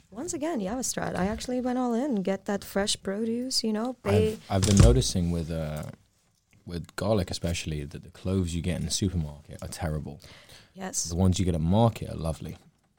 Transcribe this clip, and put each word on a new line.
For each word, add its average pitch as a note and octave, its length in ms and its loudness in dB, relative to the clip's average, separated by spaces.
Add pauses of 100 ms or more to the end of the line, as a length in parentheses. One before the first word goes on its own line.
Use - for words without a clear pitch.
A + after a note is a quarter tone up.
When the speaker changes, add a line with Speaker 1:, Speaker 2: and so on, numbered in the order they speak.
(100)
Speaker 1:
Once D4 240 -10
again, D#4 260 -4
Javastad. F#3+ 560 -4
I F3+ 100 0
actually B3 340 -4
went B3 180 -2
all A#3+ 160 0
in, A#3 280 0
get G3 220 -2
that G3+ 200 -4
fresh G3+ 380 -2
produce, A#3 600 -2
you A3 80 0
know, A#3 220 -2 (100)
pay. G#3+ 300 4 (140)
Speaker 2:
I've, F#2+ 140 2
I've G2 40 4
been G2+ 120 8
noticing G#2+ 540 8
with, E2 180 -2
uh, D2+ 340 -4 (840)
with E2+ 300 -10
garlic G2+ 340 2
especially D#2+ 540 -4
that - 200 -14
the E2 60 -20
cloves F#2 440 -2
you E2+ 80 -2
get D2+ 160 -2
in D#2 60 -4
the E2 80 -4
supermarket D#2 680 -2
are D#2 60 -10
terrible. D2+ 520 -6 (540)
Speaker 1:
Yes. - 300 -6
Speaker 2:
The E2+ 120 -6
ones F#2 220 4
you G2 60 2
get F2 100 2
at D#2+ 60 0
market G2+ 500 2
are D#2 60 -10
lovely. D#2+ 400 -6 (420)